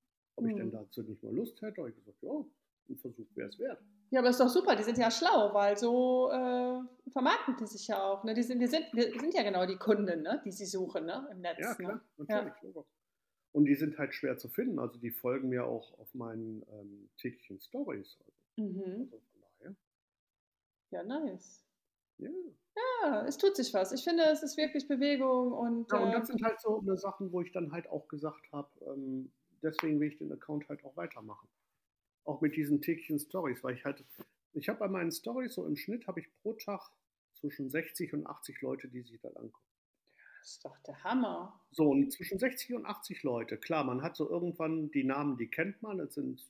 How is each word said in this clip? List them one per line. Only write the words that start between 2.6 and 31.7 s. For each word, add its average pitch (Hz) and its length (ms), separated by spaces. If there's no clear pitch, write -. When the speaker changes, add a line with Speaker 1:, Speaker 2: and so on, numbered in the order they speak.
Speaker 1:
ein - 80
Versuch 180 300
wär's - 240
wert. 254 200
Speaker 2:
Ja, 262 100
aber 247 100
ist 247 100
doch 247 80
super, 349 260
die 214 80
sind 226 160
ja 226 120
schlau, 233 440
weil 202 240
so, 254 540
äh, 254 480
vermarkten 277 480
die 220 60
sich - 200
ja 196 160
auch, 196 220
ne? 220 100
Die 240 80
sind, 247 180
wir 240 80
sind, 320 240
wir 233 280
sind 311 140
ja 320 80
genau 185 240
die 190 100
Kunden, 196 460
ne? 185 220
Die 202 80
sie 196 140
suchen, 185 400
ne? 254 240
Im 185 120
Netz, 175 180
Speaker 1:
Ja, 220 100
Speaker 2:
ne? 220 60
Speaker 1:
klar, 190 240
Speaker 2:
Ja. 208 140
Speaker 1:
natürlich, - 200
Logo. 175 240
Und 147 140
die 143 80
sind 151 240
halt 139 160
schwer 131 220
zu - 120
finden. 220 320
Also 120 180
die 117 120
folgen 131 380
mir 123 180
auch 120 320
auf - 160
meinen, 113 480
ähm, 101 360
täglichen 120 420
Stories. 214 580
Speaker 2:
Mhm. 196 560
Speaker 1:
Also - 80
von - 80
daher. 196 140
Speaker 2:
Ja, 175 140
nice. 233 600
Speaker 1:
Ja. 247 120
Speaker 2:
Ja, 240 240
es 277 120
tut 392 180
sich 240 180
was. 190 180
Ich 254 120
finde, 339 200
es 311 180
ist 285 140
wirklich 302 320
Bewegung 262 640
und, 233 380
Speaker 1:
Ja, 208 80
und 196 120
Speaker 2:
äh, - 20
Speaker 1:
das 233 160
sind 233 140
halt 220 180
so, 214 220
ne, 190 140
Sachen, 190 360
wo 180 100
ich 180 100
dann 165 200
halt 165 160
auch - 200
gesagt 151 440
hab, 147 180
ähm, 135 440
deswegen 156 380
will 151 80
ich 147 100
den 151 140
Account 147 360
halt 143 160
auch 135 120
weitermachen. 110 520